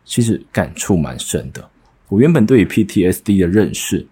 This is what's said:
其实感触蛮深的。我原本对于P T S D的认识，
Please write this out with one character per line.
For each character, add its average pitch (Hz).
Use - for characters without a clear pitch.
其 -
实 113
感 -
触 -
蛮 65
深 -
的。 -
我 98
原 151
本 135
对 120
于 87
P 107
T 101
S 90
D 101
的 87
认 95
识， -